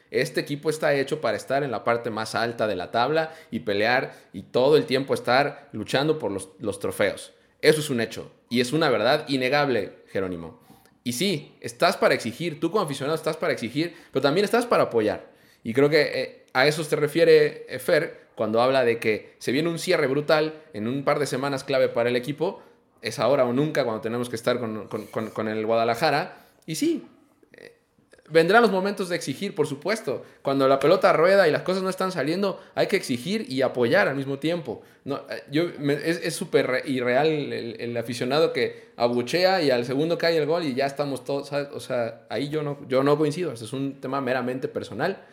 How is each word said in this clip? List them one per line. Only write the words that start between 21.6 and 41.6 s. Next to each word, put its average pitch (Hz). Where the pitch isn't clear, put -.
clave 131
para 117
el 123
equipo. 147
Es 117
ahora 127
o 120
nunca 151
cuando 110
tenemos 120
que 113
estar 123
con, 110
con, 107
con, 113
con 110
el 110
Guadalajara. 117
Y 160
sí, 311
eh, -
vendrán 170
los 208
momentos 190
de 170
exigir, 175
por 147
supuesto. 143
Cuando 139
la 135
pelota 175
rueda 180
y 151
las 147
cosas 185
no 185
están 185
saliendo, 170
hay 151
que 196
exigir 165
y 131
apoyar 127
al 139
mismo 139
tiempo. 156
No, 139
eh, 110
yo, 139
me, 143
es, 170
es 160
súper 147
re-, 127
irreal 127
el, 120
el 120
aficionado 127
que -
abuchea 160
y 139
al 123
segundo 151
cae 165
el 143
gol 170
y 131
ya 135
estamos 139
todos, 139
¿sabes? 143